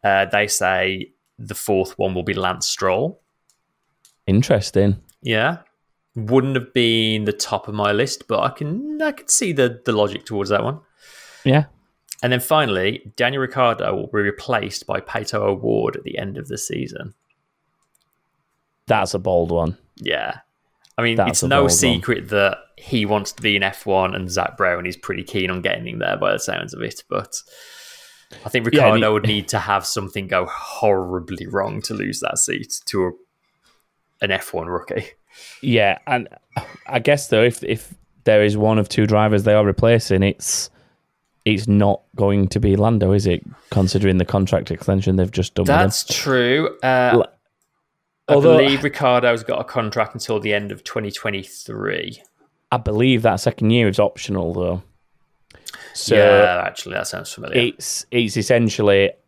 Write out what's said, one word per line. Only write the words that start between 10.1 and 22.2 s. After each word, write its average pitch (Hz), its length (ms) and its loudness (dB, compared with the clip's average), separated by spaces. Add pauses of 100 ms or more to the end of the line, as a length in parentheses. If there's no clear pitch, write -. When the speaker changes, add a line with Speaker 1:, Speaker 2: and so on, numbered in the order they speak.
Speaker 1:
towards 98 240 -6
that 104 120 2
one. 143 180 -4 (640)
Speaker 2:
Yeah. 139 200 4 (580)
Speaker 1:
And 123 120 0
then 123 60 -2
finally, 104 760 -2
Daniel 131 240 0
Ricciardo 123 540 0
will 101 140 -6
be 107 100 -4
replaced 101 680 -4
by 101 140 -4
Pato 107 400 -6
O'Ward 104 560 -2
at - 60 -12
the - 160 -10
end 98 180 -8
of - 120 -12
the - 100 -10
season. - 560 -10 (1700)
Speaker 2:
That's 104 280 0
a 101 40 -2
bold 90 320 0
one. 85 260 -2 (200)
Speaker 1:
Yeah. - 420 -6 (580)
I 117 60 -4
mean, 117 140 0
Speaker 2:
That's 98 140 0
Speaker 1:
it's - 140 -2
Speaker 2:
a - 40 0
Speaker 1:
no 139 120 2
Speaker 2:
bold 143 100 4
one. - 60 2
Speaker 1:
secret 120 540 0